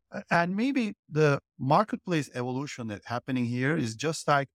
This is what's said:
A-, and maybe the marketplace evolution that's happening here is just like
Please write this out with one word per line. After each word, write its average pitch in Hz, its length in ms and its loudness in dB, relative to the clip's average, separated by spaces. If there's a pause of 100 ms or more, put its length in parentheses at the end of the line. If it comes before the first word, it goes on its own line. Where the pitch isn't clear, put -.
(120)
A-, 202 200 -10
and 175 240 2
maybe 233 380 0 (160)
the 147 300 4 (200)
marketplace 165 720 0
evolution 127 540 -6
that's 101 180 -8
happening 123 400 -2
here 127 320 0
is 113 180 -2
just 151 320 -4
like 143 280 4